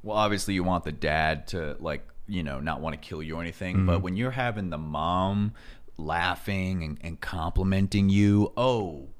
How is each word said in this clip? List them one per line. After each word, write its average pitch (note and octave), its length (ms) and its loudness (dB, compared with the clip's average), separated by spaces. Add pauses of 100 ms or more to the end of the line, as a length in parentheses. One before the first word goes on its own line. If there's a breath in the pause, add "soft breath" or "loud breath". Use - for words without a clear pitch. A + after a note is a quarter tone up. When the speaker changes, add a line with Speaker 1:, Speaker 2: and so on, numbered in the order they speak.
Speaker 1:
well, G#2 160 0
obviously G#2 340 2
you F#2 100 2
want F2 220 2
the E2+ 80 -4
dad D#2 560 0
to, D#2+ 320 -4
like, D2+ 260 -6 (200)
you F#2 160 -4
know, C#2 180 -4
not D2+ 220 -4
wanna D#2 160 -4
kill D#2+ 240 -10
you D#2 140 -6
or E2 40 -6
anything. F2+ 460 0
But F2 80 6
Speaker 2:
Mm-hmm. F#2 80 2
Speaker 1:
when F2+ 160 -2
you're B2+ 140 0
having A2+ 360 -2
the D#2+ 80 -6
mom F2+ 800 0 (420 loud breath)
laughing F2+ 880 -2
and, D2 160 -6
and E2 220 -10
complimenting F#2+ 880 2
you, G2+ 460 6
oh, G2+ 520 0 (120)